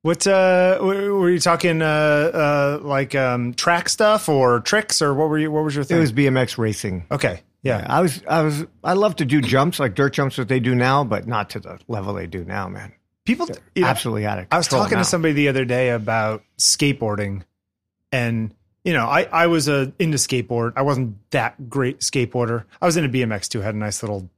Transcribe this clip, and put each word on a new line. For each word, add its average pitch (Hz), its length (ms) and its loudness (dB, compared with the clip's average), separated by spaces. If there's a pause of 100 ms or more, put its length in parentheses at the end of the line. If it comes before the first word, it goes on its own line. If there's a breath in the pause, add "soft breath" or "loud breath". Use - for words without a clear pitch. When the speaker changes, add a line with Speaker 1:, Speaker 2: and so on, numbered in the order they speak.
Speaker 1:
What, 165 240 0
uh, 185 540 6
w-, 196 340 0
were 185 160 4
you 180 100 4
talking, 170 420 2
uh, 160 40 0
uh, 147 960 2
like, 139 340 -2
um, 123 380 0
track 175 360 2
stuff 214 400 2
or 127 320 4
tricks, 208 400 0
or 143 120 2
what 151 160 0
were 151 80 0
you, 156 140 -2
what 151 120 0
was 147 120 -4
your 147 80 -2
thing? 170 140 0
Speaker 2:
It - 20 4
was 143 140 2
B 143 140 4
M 131 100 2
X 127 200 0
racing. 101 540 -4
Speaker 1:
Okay. 90 300 -2 (220)
Yeah. 123 160 -2
Speaker 2:
Yeah, - 100 -8
I 143 120 2
was, 156 260 0
I 160 140 2
was, 151 240 -2 (180)
I 170 100 0
love 202 240 0
to 160 80 -2
do 156 160 2
jumps, 135 380 2
like 120 160 0
dirt 139 180 2
jumps 139 240 -2
that 120 100 -4
they 127 120 0
do 123 160 0
now, 131 280 2
but 101 240 -4
not 107 240 -4
to 110 80 -10
the 90 280 -16
level 101 260 -6
they 90 140 -8
do 90 160 -10
now, 95 260 -8
man. 98 220 -14 (340)
Speaker 1:
People, 330 200 -2
Speaker 2:
They're - 120 -12 (180)
Speaker 1:
you 190 80 0
know, 127 40 2
Speaker 2:
absolutely 110 380 -2
out 101 140 -4
of 92 120 -14
Speaker 1:
I 160 60 2
was 175 100 0
Speaker 2:
control 123 160 2
Speaker 1:
talking 208 140 0
Speaker 2:
now. 185 60 0
Speaker 1:
to - 60 0
somebody 160 260 0
the 143 140 2
other 131 140 0
day 123 260 0
about 110 540 -2 (140)
skateboarding, 104 840 0 (680)
and, 117 420 -2 (300)
you 175 100 0
know, 120 120 2
I, 147 260 2
I 165 160 4
was, 156 220 2
uh, 139 300 0
into 160 180 0
skateboard. 120 580 -2
I 135 60 0
wasn't 127 360 0 (140)
that 120 380 -4
great 131 300 -4
skateboarder. 120 680 -2 (160 soft breath)
I - 60 -2
was 165 100 2
into 147 120 0
B 127 120 0
M 113 100 -2
X 101 160 -6
too. 110 140 -6
Had 107 140 -4
a - 20 -4
nice 107 240 -6
little 101 260 -8 (100)